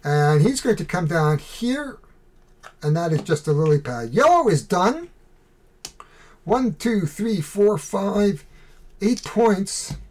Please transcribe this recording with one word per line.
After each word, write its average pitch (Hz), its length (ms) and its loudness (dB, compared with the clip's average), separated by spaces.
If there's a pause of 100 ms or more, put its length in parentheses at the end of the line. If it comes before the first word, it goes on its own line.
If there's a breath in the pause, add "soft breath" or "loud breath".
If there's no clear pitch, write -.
And 147 380 2
he's 262 180 2
going 220 160 0
to 170 80 -6
come 180 240 -2
down 151 300 0
here, 262 600 -6 (800)
and 151 140 0
that 165 180 0
is 147 100 0
just 156 260 -2
a 151 40 2
lily 151 280 2
pad. 117 300 -8
Yellow 302 380 4
is 147 140 2
done. 233 460 0 (1400 loud breath)
One, 233 300 0
two, 214 320 -2
three, 208 340 -4
four, 202 360 0
five, 202 680 -2 (560 soft breath)
eight 220 240 -2
points. 208 720 -2 (140)